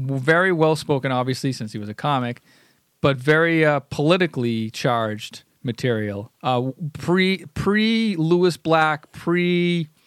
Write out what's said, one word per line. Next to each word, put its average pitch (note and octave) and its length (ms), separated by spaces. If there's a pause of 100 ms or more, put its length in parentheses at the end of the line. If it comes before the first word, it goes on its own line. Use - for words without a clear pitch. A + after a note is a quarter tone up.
w-, C3+ 120
very E3 320
well D#3 240
spoken, C#3 360
obviously, B2+ 400
since A2 220
he A2+ 60
was G#2 100
a G#2 40
comic, B2+ 480 (600)
but C#3 160
very, D#3 480
uh, D3 140 (100)
politically C#3 800
charged A2+ 720 (200)
material. G#2+ 680 (100)
Uh, B2+ 140
w-, C3 180 (200)
pre, F#3 600
pre G#3+ 600
Lewis E3+ 400
Black, D#3 560
pre F3 800 (180)